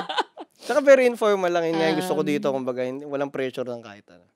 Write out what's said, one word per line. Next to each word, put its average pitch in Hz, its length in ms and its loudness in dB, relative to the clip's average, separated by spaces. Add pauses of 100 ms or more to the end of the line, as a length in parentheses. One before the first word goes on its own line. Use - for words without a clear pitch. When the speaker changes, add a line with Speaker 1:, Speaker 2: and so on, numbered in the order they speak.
(260)
Speaker 1:
<laughs> - 360 -20
Speaker 2:
Tsaka 247 160 0
very 262 320 6
informal 208 400 0
lang. 170 160 0
Yun 165 80 0
nga 160 160 2
yung 160 80 0
gusto 156 160 -2
ko 151 80 -2
dito. 147 240 -2
Speaker 1:
Um, 135 80 0
Speaker 2:
Kumbaga, 127 320 -4
hindi, 131 160 -8
walang 143 320 -6
pressure 131 320 -6
ng 120 160 -10
kahit 104 240 -20
ano. 90 160 -20 (140)